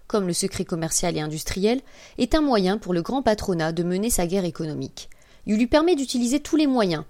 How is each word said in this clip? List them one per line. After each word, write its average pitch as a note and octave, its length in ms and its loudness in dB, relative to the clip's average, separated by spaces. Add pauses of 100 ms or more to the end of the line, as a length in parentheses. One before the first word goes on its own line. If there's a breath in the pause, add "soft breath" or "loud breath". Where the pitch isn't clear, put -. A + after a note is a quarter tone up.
comme G3+ 200 0
le F3 80 -2
secret F#3+ 320 -4
commercial E3 500 -2
et D#3 40 -2
industriel, F#3 600 -2 (380 loud breath)
est B3 160 2
un D#4 80 4
moyen G#3 340 2
pour F3+ 160 -4
le E3+ 80 2
grand B3+ 220 -2
patronat F3+ 500 0
de E3+ 120 -2
mener F#3+ 260 -2
sa F3+ 160 0
guerre F#3 180 0
économique. D3+ 640 -6 (380 soft breath)
Il G#3+ 100 2
lui A#3+ 100 2
permet D#4+ 280 4
d'utiliser B3+ 460 0
tous D4+ 160 -2
les D4+ 100 4
moyens G3 440 2